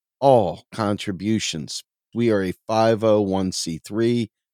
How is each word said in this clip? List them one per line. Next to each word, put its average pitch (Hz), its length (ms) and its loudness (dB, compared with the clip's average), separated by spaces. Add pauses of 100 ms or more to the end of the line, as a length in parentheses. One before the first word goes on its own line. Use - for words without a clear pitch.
(200)
all 110 540 4
contributions. 101 1120 -4 (280)
We 117 180 0
are 98 120 0
a 90 100 -4 (140)
five 110 340 2
oh 107 200 4
one 95 320 -2
C 82 240 -6
three. 117 520 -2 (240)